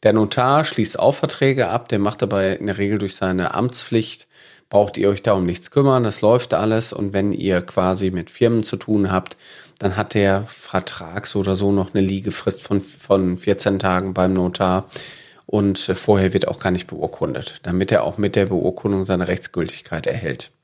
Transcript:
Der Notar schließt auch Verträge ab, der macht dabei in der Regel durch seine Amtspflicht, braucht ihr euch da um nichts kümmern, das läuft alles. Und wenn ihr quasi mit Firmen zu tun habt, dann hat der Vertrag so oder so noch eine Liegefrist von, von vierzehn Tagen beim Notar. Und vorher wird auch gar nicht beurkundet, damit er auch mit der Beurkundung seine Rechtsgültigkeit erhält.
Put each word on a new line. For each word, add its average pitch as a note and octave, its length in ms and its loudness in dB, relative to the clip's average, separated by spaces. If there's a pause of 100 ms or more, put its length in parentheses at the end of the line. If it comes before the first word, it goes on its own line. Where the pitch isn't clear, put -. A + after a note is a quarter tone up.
Der G#2+ 80 6
Notar B2 500 4
schließt A#2+ 360 -2
auch C3 160 4
Verträge C3+ 540 0
ab, A#2 200 -4
der A2 100 0
macht G2+ 240 0
dabei G2 320 0
in - 120 -6
der G#2 120 -2
Regel G2+ 200 0
durch G2 180 -4
seine F#2 380 -2
Amtspflicht, - 760 -2 (400)
braucht G#2 280 2
ihr G2 120 4
euch F#2+ 140 0
da A2 120 4
um F#2 100 0
nichts F2 260 -4
kümmern, C3+ 320 4
das G#2+ 200 -2
läuft A#2+ 320 4
alles. A2 380 0
Und G2+ 200 -4
wenn G2+ 200 0
ihr F#2 300 0
quasi F#2 480 0
mit F2+ 200 -6
Firmen A#2 320 2
zu - 140 0
tun G2+ 360 0
habt, F#2 240 -2 (420)
dann F#2+ 180 -2
hat G#2 180 -4
der G2+ 300 2
Vertrag F#2 840 -8
so - 140 -2
oder F#2+ 160 0
so G2 160 2
noch F#2+ 220 0
eine G2 100 2
Liegefrist G2 580 -4
von, G2+ 180 0
von F#2+ 560 0
vierzehn G2 420 0
Tagen F#2+ 360 0
beim F#2 180 2
Notar. F#2 540 0 (600)
Und G2+ 320 0
vorher F#2+ 540 2
wird G2 160 2
auch - 100 -6
gar F#2+ 120 0
nicht F2+ 160 -2
beurkundet, D#2 760 -8
damit F#2 300 -2
er - 100 4
auch - 160 -4
mit G2+ 160 -2
der G2+ 120 2
Beurkundung F#2+ 580 -2
seine F2+ 240 0
Rechtsgültigkeit - 800 -4
erhält. E2+ 420 -6 (140)